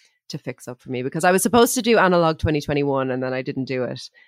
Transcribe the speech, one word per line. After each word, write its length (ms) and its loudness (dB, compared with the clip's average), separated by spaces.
to 100 -10
fix 300 -12
up 120 -16
for 100 -18
me, 120 -4
because 220 -4
I 80 6
was 100 2
supposed 320 4
to 80 -2
do 160 4
Analog 400 4
twenty 240 0
twenty-one 480 -2
and 120 -4
then 120 -4
I 80 -6
didn't 240 -6
do 160 -4
it. 260 -8